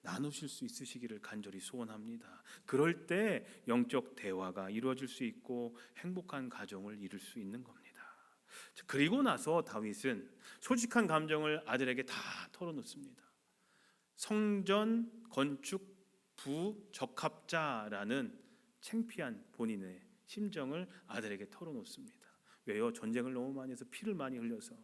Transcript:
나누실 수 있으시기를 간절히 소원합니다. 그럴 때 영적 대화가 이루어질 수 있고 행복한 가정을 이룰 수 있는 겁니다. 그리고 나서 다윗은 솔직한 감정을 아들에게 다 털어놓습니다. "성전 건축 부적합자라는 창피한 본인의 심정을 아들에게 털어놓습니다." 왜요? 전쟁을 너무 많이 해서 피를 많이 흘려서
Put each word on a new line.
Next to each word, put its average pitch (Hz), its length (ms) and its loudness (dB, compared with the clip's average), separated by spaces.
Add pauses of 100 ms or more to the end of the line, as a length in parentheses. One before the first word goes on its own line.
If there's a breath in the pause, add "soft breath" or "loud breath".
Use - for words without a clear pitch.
나누실 135 460 -4
수 - 160 -6
있으시기를 120 560 -8
간절히 101 400 -8
소원합니다. 113 800 -8 (220 loud breath)
그럴 160 420 6
때 190 380 4 (240 loud breath)
영적 120 480 4
대화가 95 540 -2
이루어질 127 380 0
수 - 160 -4
있고 120 520 -4 (220 loud breath)
행복한 170 500 -4
가정을 104 500 -8
이룰 98 220 -6
수 - 180 -10
있는 107 240 -6
겁니다. - 540 -18 (720 loud breath)
그리고 170 360 6
나서 165 400 4
다윗은 107 680 -2 (300 loud breath)
솔직한 233 460 4
감정을 156 600 4
아들에게 127 380 2
다 - 100 -6 (380)
털어놓습니다. - 680 -8 (920 soft breath)
"성전 214 1120 4
건축 - 720 0 (360)
부적합자라는 139 2000 -2 (400 loud breath)
창피한 165 720 -4
본인의 98 500 -2 (220)
심정을 175 640 -2 (180 loud breath)
아들에게 104 440 -4
털어놓습니다." 127 680 -10 (460 soft breath)
왜요? 110 280 2
전쟁을 120 420 0
너무 127 180 -2
많이 131 200 -6
해서 117 180 -8
피를 208 240 -2
많이 131 240 -2
흘려서 117 460 -4